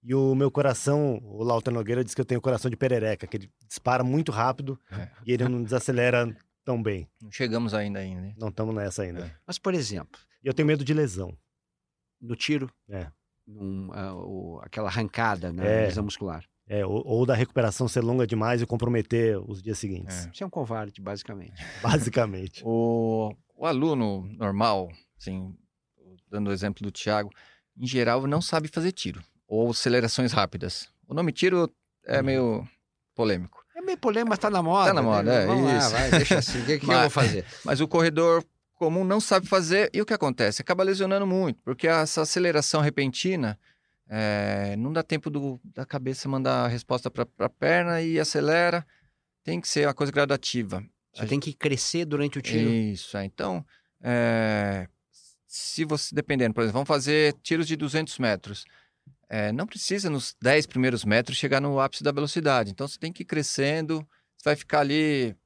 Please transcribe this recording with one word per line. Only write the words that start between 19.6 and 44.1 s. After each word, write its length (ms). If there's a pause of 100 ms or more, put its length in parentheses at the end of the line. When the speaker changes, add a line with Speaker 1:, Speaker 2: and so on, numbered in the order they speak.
Speaker 1:
dias 160
seguintes. 480
Speaker 2:
É. 60
Speaker 3:
Você 100
é 40
um 40
covarde, 500
basicamente. 680
Speaker 1:
<laughs> 120
Basicamente. 840
Speaker 2:
O, 680 (240)
o 100
aluno 560 (160)
normal, 520 (280)
assim, 360 (760)
dando 200
o 40
exemplo 300
do 80
Thiago, 400 (460)
em 100
geral 400
não 140
sabe 280
fazer 240
tiro 300 (260)
ou 220
acelerações 640
rápidas. 560 (180)
O 60
nome 200
tiro 380 (360)
é 140
Speaker 1:
Uhum. 40
Speaker 2:
meio 440 (460)
polêmico. 480 (140)
Speaker 3:
É 60
meio 160
polêmico, 320
mas 80
tá 100
na 140
moda, 260
Speaker 2:
Tá 60
na 80
Speaker 3:
né? 60
Speaker 2:
moda, 260
é, 120
Speaker 3:
Vamos 180
lá, 140
Speaker 2:
isso. 120
Speaker 3:
vai, 200
deixa 280
assim, 240
o 20
que, 140
que 60
eu 40
Speaker 2:
Mas 140
Speaker 3:
vou 80
fazer? 340 (200)
Speaker 2:
mas 160
o 80
corredor 540 (340)
comum 280
não 160
sabe 260
fazer 460
e 80
o 60
que 80
acontece? 480
Acaba 200
lesionando 440
muito, 360
porque 240
essa 360
aceleração 580
repentina... 800 (500)
é, 680